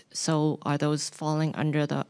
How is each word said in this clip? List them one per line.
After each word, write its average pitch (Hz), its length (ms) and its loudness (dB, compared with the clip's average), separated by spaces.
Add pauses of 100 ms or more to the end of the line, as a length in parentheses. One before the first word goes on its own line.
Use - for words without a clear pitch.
(120)
So 156 500 2
are 147 160 0
those 147 320 0
falling 156 460 0
under 151 320 0
the 143 220 -4